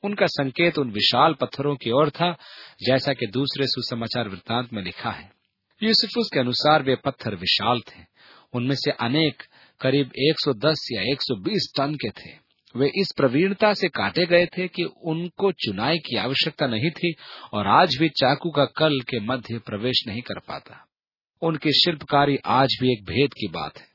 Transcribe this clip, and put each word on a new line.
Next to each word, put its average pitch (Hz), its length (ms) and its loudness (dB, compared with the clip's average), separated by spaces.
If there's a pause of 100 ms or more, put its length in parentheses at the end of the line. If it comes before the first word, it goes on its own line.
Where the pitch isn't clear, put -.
उनका 202 220 0
संकेत 151 520 0
उन 131 140 -2
विशाल 123 420 2
पत्थरों 139 420 -4
की 120 160 -4
ओर 143 180 4
था, 170 280 -2 (500)
जैसा 131 260 2
कि 123 140 -4
दूसरे 135 400 -2
सुसमाचार 117 640 -4
वृत्तांत 117 440 -4
में 104 100 -6
लिखा 90 260 -6
है। - 220 -10 (520)
यूसुफुस 220 500 0
के 151 60 2
अनुसार 139 440 2
वे 131 120 2
पत्थर 113 400 -6
विशाल 101 440 0
थे। - 260 -18 (480)
उनमें 123 220 0
से 139 160 -2
अनेक 139 520 0 (380)
करीब 131 380 2
एक 151 200 4
सौ 139 140 0
दस 143 400 0
या 101 80 -4
एक 135 200 -2
सौ 127 140 -2
बीस 156 420 -4
टन 147 180 0
के 120 140 -6
थे। - 280 -16 (380)
वे 131 120 2
इस 185 300 0
प्रवीणता 185 560 4
से 196 140 -2
काटे - 380 0
गए 175 200 6
थे 185 220 -6
कि 175 160 -6
उनको 170 680 -4
चुनाई 117 460 -2
की 127 200 -6
आवश्यकता 135 500 -2
नहीं 120 240 0
थी 170 240 -4 (380)
और 104 140 0
आज 139 320 6
भी 160 100 4
चाकू 143 400 2
का 147 160 2
कल 147 360 0
के 120 180 -6
मध्य 113 400 -6
प्रवेश 107 480 -4
नहीं 110 140 -6
कर - 180 -10
पाता। - 460 -14 (560)
उनकी 160 300 0
शिल्पकारी 143 720 2
आज 127 360 2
भी 127 100 4
एक 104 120 -2
भेद 107 300 0
की 104 140 -8
बात 80 300 -8
है। - 180 -20